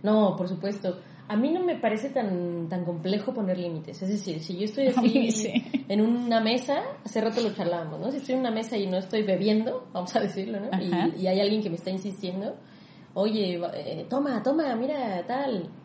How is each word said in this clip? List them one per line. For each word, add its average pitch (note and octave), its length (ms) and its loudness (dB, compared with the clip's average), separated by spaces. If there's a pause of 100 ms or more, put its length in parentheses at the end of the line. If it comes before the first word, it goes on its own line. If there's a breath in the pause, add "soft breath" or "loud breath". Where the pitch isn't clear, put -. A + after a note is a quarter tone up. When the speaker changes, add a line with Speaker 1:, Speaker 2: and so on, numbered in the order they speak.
Speaker 1:
No, G#3 340 4
por F3+ 120 -2
supuesto. F#3+ 520 -4 (280 loud breath)
A G3+ 100 0
mí C4 140 4
no F4+ 120 0
me F4 140 2
parece A3 320 -2
tan, F3 600 -2
tan F3+ 140 -4
complejo F3+ 500 -2
poner F#3 240 -2
límites. E3+ 440 -6
Es F#3+ 80 -4
decir, G3 320 -4
si F3+ 160 -8
yo G#3 80 -2
estoy C4+ 220 0
Speaker 2:
<laughs> B3 80 4
A B3 60 4
mí A3+ 280 4
Speaker 1:
así - 20 2
Speaker 2:
sí. A3 580 -2
Speaker 1:
en G3+ 120 2
una A#3 400 2
mesa, B3 400 0 (220)
hace - 180 -2
rato A3+ 200 0
lo G#3 120 0
charlábamos, E3+ 460 -2
¿no? G#3 120 -2
Si C#4+ 60 -4
estoy C4 180 -4
en C4 60 0
una A#3+ 100 0
mesa A3 260 -2
y G3 100 0
no F#3 100 0
estoy G#3 260 0
bebiendo, G#3+ 680 2
vamos F3+ 220 -4
a A3 40 8
decirlo, G3+ 400 2
¿no? G#3 80 -4 (140)
Y, F3 120 0
Speaker 2:
Ajá. F3+ 240 4
Speaker 1:
y F#3 100 2
hay F#3+ 120 4
alguien G#3+ 240 4
que G3 60 -2
me E3 80 -2
está - 140 -6
insistiendo, F#3+ 640 -4 (580 loud breath)
"Oye, G3 440 2
va, E3+ 160 -4
eh, D#3+ 360 -8
toma, C4+ 340 0
toma, C#4 320 2
mira, A#3 500 -2
tal". A#3 440 -2 (160)